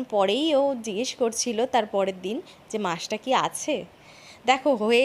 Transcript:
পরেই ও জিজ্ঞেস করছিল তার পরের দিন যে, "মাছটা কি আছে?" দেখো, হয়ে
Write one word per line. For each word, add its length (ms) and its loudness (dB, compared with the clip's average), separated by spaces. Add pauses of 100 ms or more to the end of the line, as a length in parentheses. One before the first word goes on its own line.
পরেই 500 2
ও 280 2
জিজ্ঞেস 320 -4
করছিল 520 -2
তার 200 0
পরের 360 -2
দিন 180 -4 (300)
যে, 80 -4
"মাছটা 380 -4
কি 180 -2
আছে?" 500 -2 (600)
দেখো, 280 4
হয়ে 300 4